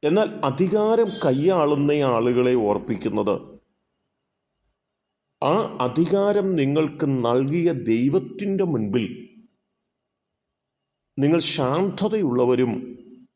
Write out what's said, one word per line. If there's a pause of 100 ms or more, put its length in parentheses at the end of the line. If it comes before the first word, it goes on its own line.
എന്നാൽ (160)
അധികാരം
കൈയാളുന്ന (160)
ആളുകളെ
ഓർപ്പിക്കുന്നത്, (2000)
ആ (260)
അധികാരം
നിങ്ങൾക്ക് (140)
നൽകിയ (140)
ദൈവത്തിൻ്റെ
മുൻപിൽ (2000)
നിങ്ങൾ
ശാന്തതയുള്ളവരും (380)